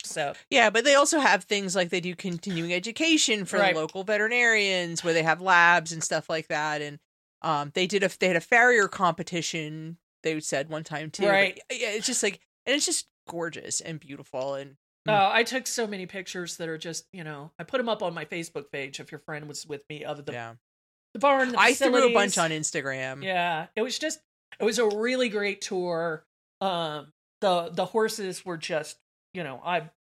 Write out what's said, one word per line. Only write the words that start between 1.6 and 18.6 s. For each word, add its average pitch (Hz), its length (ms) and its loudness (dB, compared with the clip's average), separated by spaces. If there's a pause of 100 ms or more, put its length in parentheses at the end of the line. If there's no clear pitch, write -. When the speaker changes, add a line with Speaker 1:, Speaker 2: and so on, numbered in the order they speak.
Speaker 2:
like 185 140 0
they 185 100 -2
do 175 140 -6
continuing 175 580 -6
education 226 720 0
for - 140 -2
Speaker 1:
Right. 190 160 4
Speaker 2:
the 156 60 -2
local 180 240 -6
veterinarians, 208 1000 2
where 165 100 2
they 165 100 4
have 160 160 2
labs 175 520 6
and 160 120 -8
stuff 160 260 -2
like 160 180 -4
that. 151 340 -2
And, 147 160 -10 (440)
um, 147 320 -2
they 180 120 2
did 196 180 0
a, 185 40 2 (120)
they 185 80 4
had 175 80 4
a 165 40 0
farrier 240 480 6
competition, 165 1120 -4 (240)
they 160 180 -2
said 151 300 -4
one 156 140 -8
time 156 260 -8
too. 196 140 -4
But, 202 60 6
Speaker 1:
Right. 196 300 4 (100)
Speaker 2:
yeah, 240 200 -4
it's 214 160 -4
just 254 160 -2
like, 202 180 -2 (240)
and 247 120 0
it's 294 100 0
just - 200 -2 (220)
gorgeous 170 520 -8
and 160 200 -10
beautiful. 139 540 -8
And 139 220 -10 (320)
Speaker 1:
Oh, 202 220 4
I 226 120 4
took 240 240 -4
so 233 200 -4
many 190 200 -8
pictures 180 520 -10
that 165 100 -8
are 160 100 -6
just, 165 340 -10
you 180 120 -14
know, 151 340 -14
I 170 60 -12
put 254 160 -2
'em 233 100 -4
up 214 120 -4
on 170 120 -2
my 156 100 -8
Facebook 165 460 -8